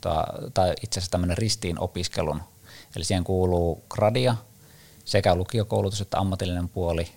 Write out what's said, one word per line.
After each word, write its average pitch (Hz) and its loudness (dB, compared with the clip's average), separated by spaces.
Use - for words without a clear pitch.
ta-, 80 0
tai 90 4
itse - -4
asiassa 92 -6
tämmönen 87 0
ristiinopiskelun, 87 -2
eli 87 -4
siihen 92 2
kuuluu 90 2
gradia, 117 2
sekä 98 4
lukiokoulutus 101 0
että - -2
ammatillinen 90 -2
puoli 85 -2